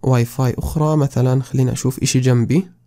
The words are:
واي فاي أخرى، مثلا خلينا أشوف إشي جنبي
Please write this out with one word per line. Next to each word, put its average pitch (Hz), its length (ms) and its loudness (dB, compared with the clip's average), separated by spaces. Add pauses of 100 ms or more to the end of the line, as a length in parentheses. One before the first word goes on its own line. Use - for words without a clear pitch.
واي 127 220 2
فاي 123 320 -2
أخرى، 151 400 0
مثلا 131 460 0
خلينا 131 280 0
أشوف 123 320 -4
إشي - 160 0
جنبي 127 480 2 (200)